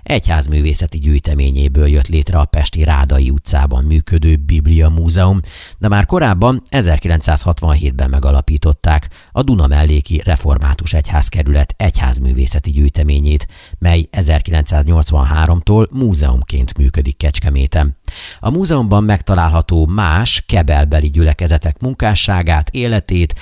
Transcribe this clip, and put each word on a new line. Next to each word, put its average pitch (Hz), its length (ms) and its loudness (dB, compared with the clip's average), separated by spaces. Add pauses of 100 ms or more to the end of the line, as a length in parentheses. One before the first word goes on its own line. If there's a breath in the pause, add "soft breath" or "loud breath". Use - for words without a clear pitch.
egyházművészeti 76 960 -2
gyűjteményéből 71 880 0
jött 73 200 2
létre 80 300 0
a 73 80 2
pesti - 380 -2
Rádai 67 460 2
utcában 69 540 0
működő 78 520 2
Biblia 78 540 2
Múzeum, 82 500 2 (380 loud breath)
de 107 100 -4
már 101 180 2
korábban, 123 640 0
ezerkilencszázhatvanhétben 80 1400 0
megalapították 69 1000 0 (220 loud breath)
a 127 120 -2
Duna 107 240 2
melléki 76 560 0
református 69 680 -2
egyházkerület 73 840 0
egyházművészeti 65 960 0
gyűjteményét, 73 760 0 (320 loud breath)
mely 85 320 2
ezerkilencszáznyolcvanháromtól 78 1800 0
múzeumként 69 840 -2
működik 65 400 0
Kecskeméten. 71 800 -2 (420 loud breath)
A - 100 -4
múzeumban 139 540 0
megtalálható 85 840 0
más 92 640 -2
kebelbeli 73 600 0
gyülekezetek 78 720 0
munkásságát, 95 880 -2
életét, 104 720 -2